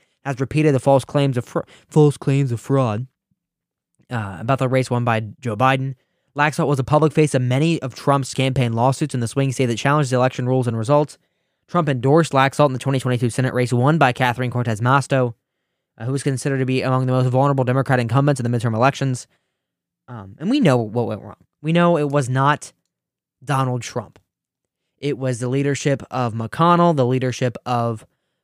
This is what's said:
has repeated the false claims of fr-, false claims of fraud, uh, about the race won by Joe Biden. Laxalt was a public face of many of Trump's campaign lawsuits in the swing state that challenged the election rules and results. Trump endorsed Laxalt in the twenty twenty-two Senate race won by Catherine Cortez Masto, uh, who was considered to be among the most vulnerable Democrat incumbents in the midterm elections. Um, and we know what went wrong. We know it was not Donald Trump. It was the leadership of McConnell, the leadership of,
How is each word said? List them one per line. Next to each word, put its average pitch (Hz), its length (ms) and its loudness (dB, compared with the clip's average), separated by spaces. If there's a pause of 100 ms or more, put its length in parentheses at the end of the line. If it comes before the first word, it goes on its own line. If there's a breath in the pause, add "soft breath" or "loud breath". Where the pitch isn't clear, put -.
(240)
has 135 160 -6
repeated 147 360 0
the 123 40 0
false 139 240 2
claims 139 320 -2
of 120 100 -4
fr-, - 160 -6 (280 soft breath)
false 151 260 4
claims 139 360 0
of 117 100 -6
fraud, 127 460 -2 (1040)
uh, 101 280 -6
about 127 200 -2
the 131 100 -2
race 127 220 0
won 123 120 0
by 113 180 0 (180)
Joe 113 160 -6
Biden. 131 400 0 (400)
Laxalt 147 320 0
was 139 120 0
a 131 40 0
public 147 300 2
face 156 220 2
of 127 80 0
many 143 400 0
of 131 100 -8
Trump's 139 400 -2
campaign 127 400 0
lawsuits 127 400 0
in 127 60 -4
the 117 80 -4
swing 139 240 -2
state 127 160 0
that 117 100 -2
challenged 139 340 0
the 131 40 0
election 127 320 0
rules 127 200 0
and 117 80 -2
results. 139 440 0 (480)
Trump 170 200 -2
endorsed 139 460 2
Laxalt 135 340 4
in 127 60 -2
the 127 60 -6
twenty 135 200 -2
twenty-two 123 300 -2
Senate 127 240 -2
race 123 180 0
won 131 280 2
by 131 120 4
Catherine 123 380 -2
Cortez 113 320 -2
Masto, 127 540 0 (640)
uh, 113 60 -10
who 127 60 -4
was 135 120 -4
considered 135 340 -2
to 131 80 0
be 127 160 0
among 131 240 0
the 127 80 0
most 127 140 2
vulnerable 131 360 2
Democrat 123 360 0
incumbents 131 420 2
in 120 100 -2
the 120 60 0
midterm 113 160 -2
elections. 131 540 0 (800)
Um, 107 320 -16
and 170 100 -4
we 285 100 2
know 151 180 4
what 113 280 -2
went 104 160 -6
wrong. 104 160 -18 (240)
We 151 100 -4
know 175 260 4
it 147 120 0
was 135 200 0
not 135 440 0 (680)
Donald 131 400 -2
Trump. - 340 -12 (800)
It 143 220 -4
was 127 200 -2
the 123 100 -4
leadership 139 600 0
of 120 240 -2
McConnell, 170 640 2
the 135 100 2
leadership 127 600 -2
of, 117 420 -4 (360)